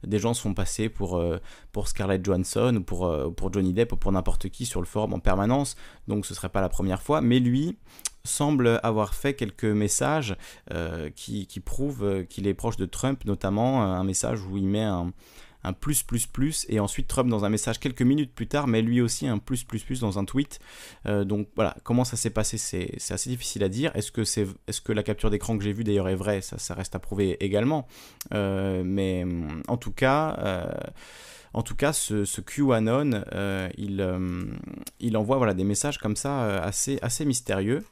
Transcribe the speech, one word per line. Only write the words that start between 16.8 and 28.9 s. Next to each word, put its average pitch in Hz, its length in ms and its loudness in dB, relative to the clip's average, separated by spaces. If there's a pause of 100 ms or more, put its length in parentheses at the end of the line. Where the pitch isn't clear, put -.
Trump 127 220 2
dans 104 160 2
un 101 40 2
message 110 300 0
quelques 127 220 -2
minutes 135 320 4
plus 113 140 -6
tard 147 180 0
met 113 160 4
lui 117 180 4
aussi 120 280 0
un 113 100 2
plus, 120 260 -4
plus, 110 200 -6
plus 131 160 -6
dans 101 180 0
un 101 80 0
tweet. - 340 -2 (460)
Euh, 104 180 2
donc 104 320 -2
voilà, - 280 2
comment 120 200 4
ça 123 140 -2
s'est - 140 0
passé, 107 260 0
c'est, - 400 -4
c'est - 160 -6
assez 92 160 -4
difficile 120 340 -2
à 95 60 4
dire. 127 260 0
Est-ce - 160 -4
que 113 120 -2
c'est, 104 240 0 (180)
est-ce - 160 -6
que - 100 -4
la 104 120 0
capture - 260 0
d'écran 107 300 0
que 95 40 -4
j'ai 104 80 0
vue 107 120 -4
d'ailleurs 101 260 2
est 95 60 2
vraie ? 98 260 0
Ça, - 160 -10
ça - 160 -6
reste - 220 -6
à 190 40 -2
prouver 98 460 0
également. 120 420 2 (460)
Euh, 98 500 0
mais, 95 400 0